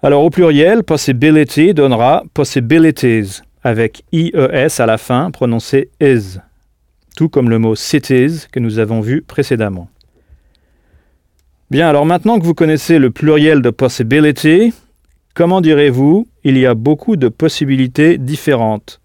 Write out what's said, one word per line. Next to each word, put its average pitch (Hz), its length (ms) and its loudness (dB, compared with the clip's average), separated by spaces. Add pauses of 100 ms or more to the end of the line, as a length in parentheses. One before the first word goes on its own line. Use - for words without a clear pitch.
Alors 143 200 2
au 170 60 2
pluriel, 170 540 2
possibility 151 880 0
donnera 139 500 2 (100)
possibilities, 127 1080 0 (220)
avec 113 480 -2
I 165 240 -2
E 135 180 0
S 143 260 -2
à 120 60 2
la 110 120 0
fin, 135 340 -4
prononcé 123 580 -4 (100)
is, 110 380 0 (800)
tout 160 140 -2
comme 123 200 0
le 113 80 0
mot 110 180 0
cities 139 760 -2
que - 80 -8
nous 113 200 -4
avons 110 220 -2
vu 123 220 -4
précédemment. 107 680 -6 (1800)
Bien, 156 180 2
alors 147 160 2
maintenant 180 340 0
que 165 60 -4
vous 170 80 0
connaissez 156 460 0
le 131 120 2
pluriel 151 500 2
de 120 100 0
possibility, 151 1000 0 (600)
comment 180 280 0
direz-vous, 147 680 2 (160)
il 135 140 2
y 127 80 2
a 120 100 2
beaucoup 147 400 -2
de 131 120 0
possibilités 139 880 0
différentes ? 123 880 -4